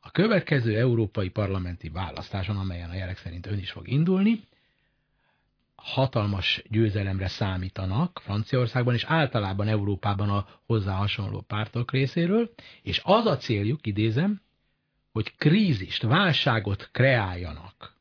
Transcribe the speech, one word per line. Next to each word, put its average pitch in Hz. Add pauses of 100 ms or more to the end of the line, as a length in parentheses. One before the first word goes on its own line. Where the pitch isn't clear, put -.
A -
következő 151
európai 113
parlamenti 92
választáson, 92
amelyen 87
a 87
jelek 92
szerint 87
ön 104
is 95
fog -
indulni, 190 (1400)
hatalmas 104
győzelemre 98
számítanak 95
Franciaországban 120
és 113
általában 104
Európában 101
a 101 (200)
hozzá 101
hasonló 101
pártok 107
részéről, 170 (320)
és 98
az 220
a 160
céljuk, 107
idézem, 113 (720)
hogy -
krízist, 151
válságot 117
kreáljanak 90